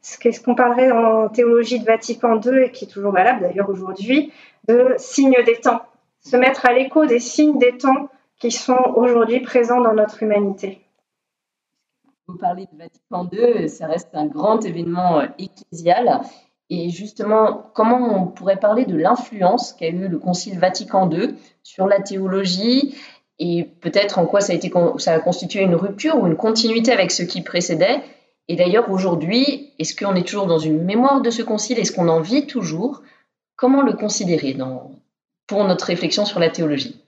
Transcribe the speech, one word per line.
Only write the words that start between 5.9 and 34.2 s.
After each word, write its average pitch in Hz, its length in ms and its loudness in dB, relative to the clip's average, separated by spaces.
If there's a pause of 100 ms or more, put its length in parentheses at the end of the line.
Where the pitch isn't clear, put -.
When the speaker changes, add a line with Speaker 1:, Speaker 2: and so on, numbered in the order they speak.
Speaker 1:
Se 254 160 -2
mettre 254 280 2
à 247 60 6
l'écho 269 340 4
des 247 140 2
signes 294 400 2
des 247 180 4
temps 277 300 0 (320)
qui 240 100 -2
sont 254 460 0
aujourd'hui 233 460 2
présents 247 400 2
dans 226 120 4
notre 214 300 0
humanité. 202 560 -2 (1500)
Speaker 2:
Vous 180 100 -18
parlez 190 340 -8
de 151 60 -20
Vatican 180 480 -12
deux, 196 420 0
ça 160 180 -10
reste 165 280 -6
un 151 140 -4
grand 151 360 0
événement, 170 560 0
euh, 135 60 0 (120)
ecclésial. 185 840 -2 (520)
Et 175 160 -6
justement, 208 840 -2
comment 233 420 2
on 180 120 0
pourrait 190 300 -2
parler 220 280 2
de 185 100 -4
l'influence 196 800 0
qu'a 165 160 -6
eu 180 180 -6
le 170 100 -4
Concile 180 400 -4
Vatican 185 480 0
deux 180 300 -2 (280)
sur - 220 -4
la 202 140 4
théologie 196 960 -2 (440)
et 170 260 -2 (160)
peut-être 185 380 -2
en 170 60 2
quoi 202 140 0
ça 196 140 -2
a - 20 -2
été 170 140 -6
con-, 170 280 0
ça 175 140 -2
a 160 80 2
constitué 180 440 -4
une 175 120 2
rupture 202 420 -2
ou 196 100 2
une 160 100 0
continuité 226 560 0
avec 185 180 0
ce - 120 -4
qui 170 180 -8
précédait ? 180 600 -2 (460)
Et 170 80 -6
d'ailleurs, 180 340 2
aujourd'hui, 190 880 -2
est-ce 160 160 -6
qu'on 196 200 -2
est 180 100 0
toujours 196 220 -4
dans 165 120 2
une 156 220 0
mémoire 247 380 2
de 233 100 0
ce 233 120 -6
concile ? 220 360 -4
Est-ce 185 140 -2
qu'on 170 160 -2
en 165 140 2
vit 247 260 -2
toujours ? 202 540 -6 (560)
Comment 269 240 2
le 240 100 2
considérer 175 640 -4